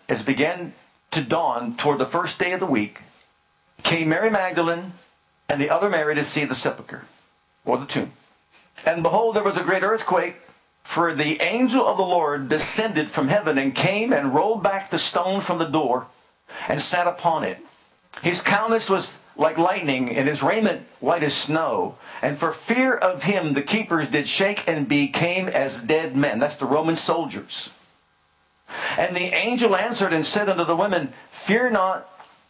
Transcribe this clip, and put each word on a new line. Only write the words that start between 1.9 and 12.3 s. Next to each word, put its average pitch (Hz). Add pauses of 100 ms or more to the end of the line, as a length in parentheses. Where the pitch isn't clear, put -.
the 131
first 170
day 180
of 185
the 190
week, 107 (840)
came 165
Mary 180
Magdalene 180 (560)
and 143
the 147
other 175
Mary 151
to 147
see 147
the 131
sepulchre," - (600)
or 123
the 135
tomb. - (720)
"And 165
behold, 208
there 214
was 202
a 175
great 180
earthquake, 185 (440)
for 165
the 151
angel 233
of 208
the 190
Lord 151